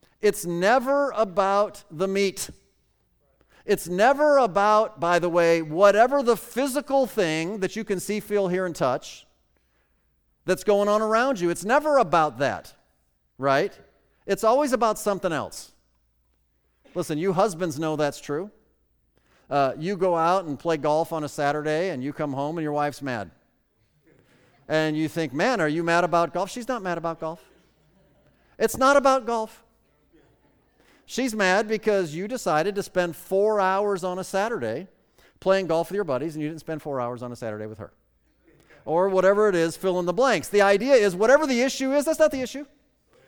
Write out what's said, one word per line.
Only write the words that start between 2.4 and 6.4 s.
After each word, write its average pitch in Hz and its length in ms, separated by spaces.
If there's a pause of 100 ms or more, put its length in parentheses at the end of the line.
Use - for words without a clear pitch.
It's 202 200
never 277 520
about, 214 600
by 175 200
the 175 100
way, 170 320
whatever 202 640
the 233 160
physical 269 680